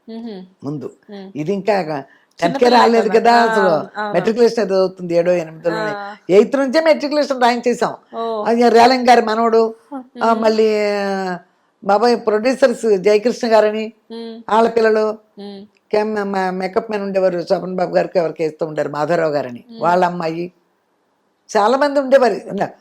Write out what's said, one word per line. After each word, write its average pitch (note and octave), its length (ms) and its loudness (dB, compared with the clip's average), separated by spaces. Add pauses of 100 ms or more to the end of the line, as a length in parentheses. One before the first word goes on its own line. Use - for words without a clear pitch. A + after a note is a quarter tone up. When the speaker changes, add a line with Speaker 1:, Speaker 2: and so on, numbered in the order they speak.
(100)
Speaker 1:
మ్హూ. A3+ 320 -14 (220)
Speaker 2:
ముందు. C#3+ 280 -10 (180)
Speaker 1:
హ్మ్. G3 260 -18
Speaker 2:
ఇది D3+ 160 -6
ఇంకా G3 280 -2
Speaker 1:
చిన్న D3+ 220 -6 (380)
Speaker 2:
టెన్త్కే - 240 0
Speaker 1:
పిల్లలే A#3+ 160 6
Speaker 2:
రాలేదు A3+ 280 4
Speaker 1:
కదా. G#3+ 100 2
Speaker 2:
కదా A#3 160 4
అసలు. A3 340 2
Speaker 1:
ఆ, D#3+ 340 -2
అవును. G#3 100 -6
Speaker 2:
మెట్రికులేషన్ A3+ 520 0
ఏదో F#3+ 100 -2
అవుతుంది, F#3 400 -2
ఏడో, E3+ 180 2
ఎనిమిదిలోనే. E3 480 -4
Speaker 1:
ఆ. G#3 360 -8 (140)
Speaker 2:
ఎయిత్ G#3+ 260 4
నుంచే C4+ 240 0
మెట్రికులేషన్ C#4+ 640 0
రాయించేసాం. A3+ 760 -2
Speaker 1:
ఓ. A3+ 260 -6
Speaker 2:
అది A#3 240 2
రేలంగ్ A#3+ 400 6
గారి A#3+ 140 6
మనవడు, A3+ 520 0 (200)
ఆ, C4+ 40 -12
Speaker 1:
హ్మ్. A3+ 440 -2
Speaker 2:
మళ్ళీ, G#3+ 480 2
ఆ, F#3+ 480 -4 (460)
బాబాయ్ A#3 420 2
ప్రొడ్యూసర్స్ A3+ 680 2
జయకృష్ణ G#3+ 560 0
గారని, A3 400 2 (180)
Speaker 1:
హ్మ్. A3+ 420 -12
Speaker 2:
వాళ్ళ A3+ 160 4
పిల్లలు, A3 420 0
Speaker 1:
హ్మ్. G3+ 560 -16 (260)
Speaker 2:
కెమ్-, G#3+ 320 -2
మ-, F#3+ 260 -4
మేకప్ F#3 400 -4
మ్యాన్ G3+ 140 -6
ఉండేవారు, F#3 380 0
శోభన్ F#3 340 -4
బాబు F3+ 200 -4
గారికి F3 220 0
ఎవరికి D#3+ 240 -2
వేస్తూ D#3 240 -4
ఉండారు, D3+ 220 -6
మాధవరావు D3+ 440 -2
గారని, B2+ 380 -6
Speaker 1:
హ్మ్. - 100 -20
Speaker 2:
వాళ్ళ F3 240 0
అమ్మాయి, F3 480 -6 (1040)
చాలా A3 220 2
మంది C#4+ 220 0
ఉండేవారు. C4 320 4
ఇండ-, - 360 -6 (120)